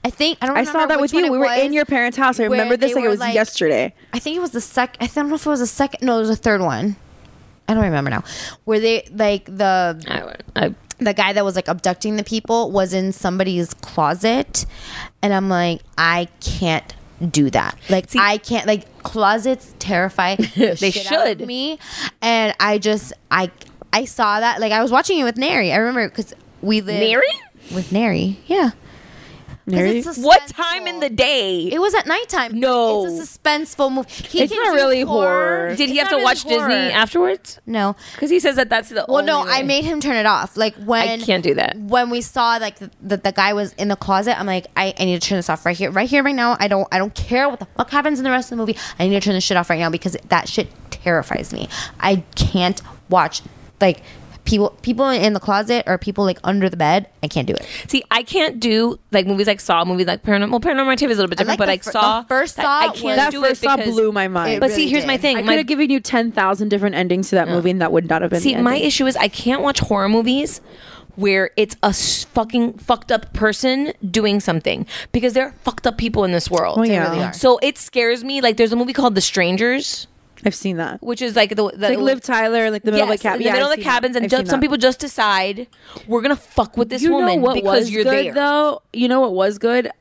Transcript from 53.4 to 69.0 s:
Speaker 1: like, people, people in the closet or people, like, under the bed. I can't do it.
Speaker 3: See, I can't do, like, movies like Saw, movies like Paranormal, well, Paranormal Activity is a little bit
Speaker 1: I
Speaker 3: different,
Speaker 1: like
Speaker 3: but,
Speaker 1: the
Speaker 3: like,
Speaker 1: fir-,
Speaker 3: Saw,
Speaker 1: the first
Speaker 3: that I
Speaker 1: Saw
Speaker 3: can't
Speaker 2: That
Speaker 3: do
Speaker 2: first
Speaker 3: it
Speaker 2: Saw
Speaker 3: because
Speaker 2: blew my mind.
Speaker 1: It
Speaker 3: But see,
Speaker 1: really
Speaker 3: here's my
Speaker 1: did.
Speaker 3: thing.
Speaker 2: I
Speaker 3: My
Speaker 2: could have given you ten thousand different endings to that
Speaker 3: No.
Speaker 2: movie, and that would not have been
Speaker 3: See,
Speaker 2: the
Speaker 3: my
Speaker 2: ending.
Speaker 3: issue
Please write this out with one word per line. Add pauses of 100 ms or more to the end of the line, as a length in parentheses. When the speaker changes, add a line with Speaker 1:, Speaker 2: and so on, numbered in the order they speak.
Speaker 1:
like, (440)
people, (120)
people
in
the
closet
or
people,
like,
under
the
bed. (160)
I
can't
do
it. (240)
Speaker 3:
See,
I
can't
do, (140)
like,
movies
like
Saw,
movies
like
Paranormal,
well,
Paranormal
Activity
is
a
little
bit
Speaker 1:
I
Speaker 3:
different,
Speaker 1:
like
Speaker 3:
but,
Speaker 1:
the
Speaker 3:
like,
Speaker 1:
fir-,
Speaker 3:
Saw,
Speaker 1:
the
first
Speaker 3:
that
I
Speaker 1:
Saw
Speaker 3:
can't
Speaker 2:
That
Speaker 3:
do
Speaker 2:
first
Speaker 3:
it
Speaker 2:
Saw
Speaker 3:
because
Speaker 2:
blew
my
mind.
Speaker 1:
It
Speaker 3:
But
see,
Speaker 1:
really
Speaker 3:
here's
my
Speaker 1:
did.
Speaker 3:
thing.
Speaker 2:
I
Speaker 3:
My
Speaker 2:
could
have
given
you
ten
thousand
different
endings
to
that
Speaker 3:
No.
Speaker 2:
movie,
and
that
would
not
have
been
Speaker 3:
See,
Speaker 2:
the
Speaker 3:
my
Speaker 2:
ending.
Speaker 3:
issue